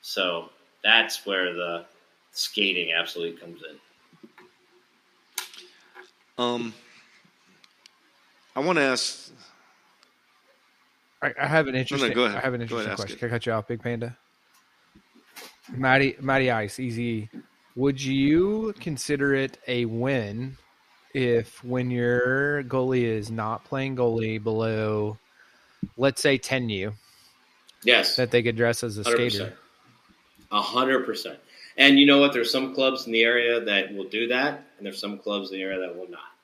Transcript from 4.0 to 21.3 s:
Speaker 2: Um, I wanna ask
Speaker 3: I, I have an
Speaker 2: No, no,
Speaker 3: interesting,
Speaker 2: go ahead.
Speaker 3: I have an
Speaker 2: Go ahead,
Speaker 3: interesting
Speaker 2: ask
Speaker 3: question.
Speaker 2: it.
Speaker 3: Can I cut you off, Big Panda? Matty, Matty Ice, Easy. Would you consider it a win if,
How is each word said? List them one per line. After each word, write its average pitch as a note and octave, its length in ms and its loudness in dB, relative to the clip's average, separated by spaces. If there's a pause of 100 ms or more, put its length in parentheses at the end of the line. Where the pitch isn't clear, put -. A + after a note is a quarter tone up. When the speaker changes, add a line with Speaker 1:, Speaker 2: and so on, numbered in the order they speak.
Speaker 2:
Um, A#2+ 360 -4 (1800)
I - 60 -4
wanna E3 200 2
ask - 500 -2 (1900)
Speaker 3:
I, C#3 180 -2
I C#3 80 0
have D3+ 200 4
an C3 60 -4
Speaker 2:
No, B2+ 40 0
no, C3 40 0
Speaker 3:
interesting, B2+ 320 0
Speaker 2:
go A#2+ 120 4
ahead. G#2 120 0
Speaker 3:
I A#2+ 40 -4
have B2+ 120 -2
an A#2+ 140 -4
Speaker 2:
Go A2+ 100 -6
ahead, G#2+ 100 -4
Speaker 3:
interesting G2+ 40 -4
Speaker 2:
ask G2+ 80 -6
Speaker 3:
question. G2 180 -8
Speaker 2:
it. - 20 -20
Speaker 3:
Can A#2+ 100 -4
I - 20 -2
cut A#2 140 -4
you A#2 60 -2
off, A2 160 -2
Big A#2 140 -6
Panda? A#2+ 340 -6 (1600)
Matty, C3 500 4
Matty C3+ 280 2
Ice, A2 300 -2
Easy. A#2 500 -4 (460)
Would C3+ 260 0
you E3+ 800 2
consider C#3+ 560 -2
it C3+ 220 -2 (100)
a B2 180 0
win A#2+ 720 -4 (560)
if, A#2+ 500 0